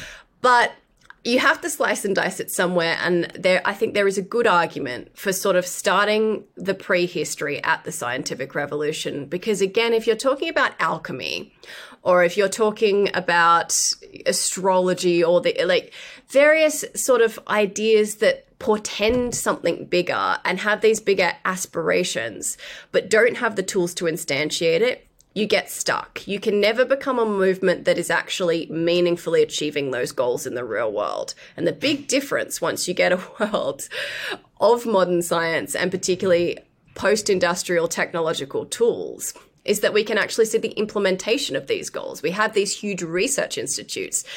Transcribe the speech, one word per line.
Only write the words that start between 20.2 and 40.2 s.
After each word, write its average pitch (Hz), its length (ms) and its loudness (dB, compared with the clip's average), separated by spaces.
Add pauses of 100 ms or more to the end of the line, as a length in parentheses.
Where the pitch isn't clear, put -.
and 185 140 -2
have 208 220 0
these 220 180 4
bigger 190 340 2 (120)
aspirations, 180 1120 -2 (320)
but 185 180 0
don't 214 280 4
have 220 180 -2
the 185 80 -2
tools 175 320 -2
to 180 100 -4
instantiate 160 760 0
it, - 260 -2 (260)
you 202 140 -2
get 202 220 0
stuck. - 580 -6
You 202 120 -6
can 202 220 0
never 220 240 2
become 269 320 -2
a 226 80 0
movement 190 600 0
that 175 120 2
is 175 140 -4
actually 170 560 -2
meaningfully 170 760 0
achieving 151 480 -2
those 123 220 -4
goals 123 340 -2
in 120 80 -6
the 123 100 -6
real 110 280 -4
world. 78 420 -4 (240)
And 165 100 -2
the 165 60 0
big 285 340 -2
difference - 540 -2
once - 260 -2
you 175 60 -4
get 180 180 2
a 180 80 2 (120)
<laughs> - 80 -12
world 208 500 -4 (720)
of 240 240 4
modern 180 380 2
science 165 520 -2
and 180 160 0
particularly 180 680 2 (340)
post-industrial 180 920 2
technological 160 800 -4
tools 98 680 -2 (320)
is 208 140 0
that 208 160 2
we 208 80 4
can 220 120 -2
actually 208 300 2